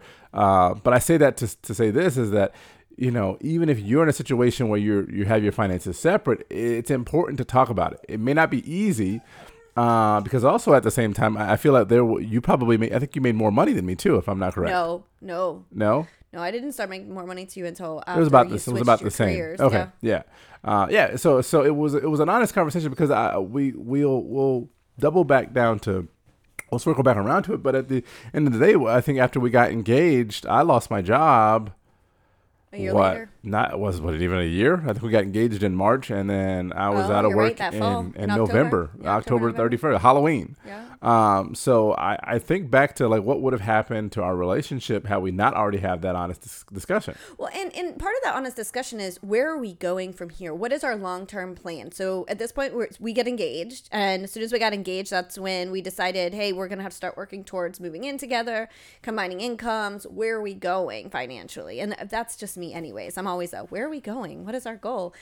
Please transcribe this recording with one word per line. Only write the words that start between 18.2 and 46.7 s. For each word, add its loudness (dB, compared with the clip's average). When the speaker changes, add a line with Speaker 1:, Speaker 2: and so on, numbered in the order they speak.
Speaker 1:
about 6
Speaker 2:
you -6
Speaker 1:
this, -6
it -4
was -2
Speaker 2:
switched -2
Speaker 1:
about 4
Speaker 2:
your -4
Speaker 1:
the -6
same. 2
Speaker 2:
careers. -4
Speaker 1:
Okay, 2
Speaker 2:
Yeah. 0
Speaker 1:
yeah. -
Uh, 2
yeah, 2
so, 4
so 2
it 2
was, 0
it 0
was 2
an 2
honest 2
conversation 0
because 2
I, 2
we, -2
we'll, 0
we'll 0
double 4
back 4
down 2
to, -4
we'll -2
circle 2
back 6
around 0
to -4
it. -4
But 2
at -2
the 0
end 4
of 2
the 0
day, 8
I 4
think 0
after 2
we 2
got 6
engaged, 2
I 4
lost 2
my 0
job. 4
Speaker 2:
A -12
year -2
Speaker 1:
What? 4
Speaker 2:
later? -10
Speaker 1:
Not, -2
was, -4
was -2
it -2
even 0
a 2
year? 2
I 0
think -8
we -4
got 6
engaged -2
in 2
March, 2
and -2
then -2
I -2
was 0
Speaker 2:
Oh, 0
Speaker 1:
out 2
of 4
Speaker 2:
you're 2
right, 4
Speaker 1:
work -12
Speaker 2:
that -4
fall, -2
Speaker 1:
in, -6
Speaker 2:
in -10
Speaker 1:
in -2
Speaker 2:
October. 2
Speaker 1:
November, 2
Speaker 2:
Yeah, -6
October, 2
Speaker 1:
October 0
Speaker 2:
November. -2
Speaker 1:
thirty-first, 0
Halloween. 4
Speaker 2:
Yeah. -14
Speaker 1:
Um, 4
so 2
I, -2
I -2
think -4
back 4
to, 0
like, 2
what 0
would 0
have -2
happened -2
to -4
our -2
relationship -2
had 0
we -2
not 0
already 0
had -4
that -2
honest -6
dis-, -20